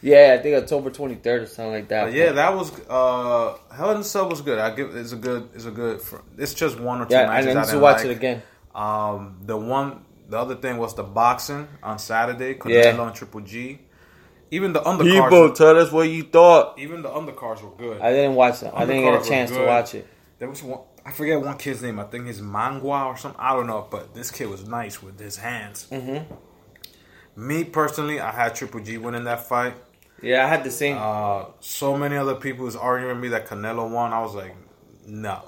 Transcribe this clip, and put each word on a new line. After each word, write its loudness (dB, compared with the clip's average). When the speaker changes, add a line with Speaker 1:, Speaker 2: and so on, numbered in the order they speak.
Speaker 1:
Yeah, 10
I -6
think 0
October -2
twenty-third -4
or -12
something -10
like -10
that. 0
Speaker 2:
But -6
yeah, 4
Speaker 1:
But 0
Speaker 2:
that 2
was, -8
uh, 0
Hell -4
in 0
a -10
Cell -4
was -6
good. -4
I -2
give, -8
it's -12
a -12
good, -8
it's -16
a -12
good, -8
fr-, -18
it's -8
just -4
one -6
or -6
two -2
Speaker 1:
Yeah, 6
Speaker 2:
matches 0
Speaker 1:
and 2
I 2
Speaker 2:
I 0
Speaker 1:
need -4
to -2
Speaker 2:
didn't 4
Speaker 1:
watch 8
Speaker 2:
like. -2
Speaker 1:
it -2
again. -4
Speaker 2:
Um, -6
the -6
one, -6
the -6
other -6
thing -8
was -6
the -10
boxing -2
on -10
Saturday, -4
Speaker 1:
Yeah. 6
Speaker 2:
Canelo -4
and -14
Triple -16
G. -14
Even -4
the 0
undercards 6
Speaker 1:
Ibo, 10
tell 10
us 4
what 4
you -4
thought. 8
Speaker 2:
Even -12
the -10
undercards -10
were -20
good. -10
Speaker 1:
I 2
didn't 2
watch 4
it. -10
I -2
didn't 0
get 4
a 4
Speaker 2:
Undercards 2
were -6
Speaker 1:
chance 0
to -6
Speaker 2:
good. 2
Speaker 1:
watch 2
it. -14
Speaker 2:
There -10
was -16
one, -12
I -16
forget -2
one -8
kid's -10
name. -8
I -10
think -14
he's -14
Mangwa -6
or -8
something. -14
I -2
don't -2
know, -8
but -14
this -12
kid -10
was -14
nice -10
with -20
his -16
hands. -14
Speaker 1:
Mm-hmm. -10
Speaker 2:
Me -6
personally, -4
I -6
had -2
Triple -12
G -12
winning -10
that -6
fight. -2
Speaker 1:
Yeah, 2
I 0
had 0
the -6
same. -4
Speaker 2:
Uh, -4
so -4
many -4
other -2
people -10
was -10
arguing -2
with -10
me -6
that -4
Canelo -8
won. -2
I -2
was -8
like, -14
no. -10